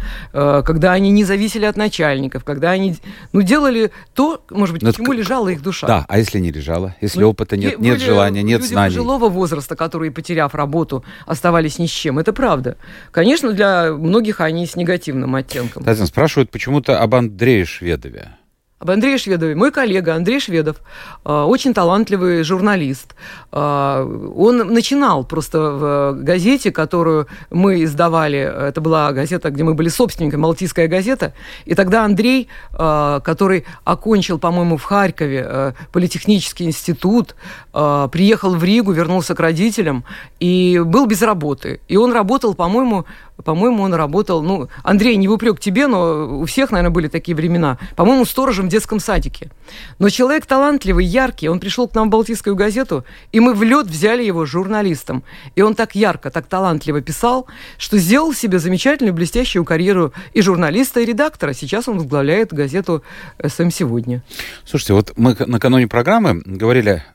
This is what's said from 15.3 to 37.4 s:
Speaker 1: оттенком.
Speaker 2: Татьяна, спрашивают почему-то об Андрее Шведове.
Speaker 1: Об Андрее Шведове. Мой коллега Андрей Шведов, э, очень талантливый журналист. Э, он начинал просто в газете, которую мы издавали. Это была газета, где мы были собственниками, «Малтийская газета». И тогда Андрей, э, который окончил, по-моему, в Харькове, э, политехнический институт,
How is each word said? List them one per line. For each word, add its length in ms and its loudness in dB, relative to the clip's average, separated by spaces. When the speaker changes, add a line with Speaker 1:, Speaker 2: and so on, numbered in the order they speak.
Speaker 1:
оттенком. 500 -6
Speaker 2:
Татьяна, 220 2
спрашивают 440 0
почему-то 500 -2
об 140 0
Андрее 500 2
Шведове. 680 -8
Speaker 1:
Об 120 -6
Андрее 260 2
Шведове. 380 -2
Мой 180 2
коллега 420 0
Андрей 240 0
Шведов, 380 -2
э, 80 -6
очень 400 2
талантливый 720 2
журналист. 720 -2
Э, 840 -2
он 220 4
начинал 680 2
просто 460 -2
в 420 0
газете, 480 2
которую 560 0
мы 340 2
издавали. 540 0
Это 440 -4
была 300 2
газета, 380 -2
где 140 -2
мы 100 2
были 140 0
собственниками, 540 -2
«Малтийская 460 0
газета». 440 -2
И 100 -2
тогда 300 4
Андрей, 440 2
э, 520 0
который 400 0
окончил, 540 0
по-моему, 380 0
в 80 -6
Харькове, 640 0
э, 240 -2
политехнический 760 0
институт, 680 -2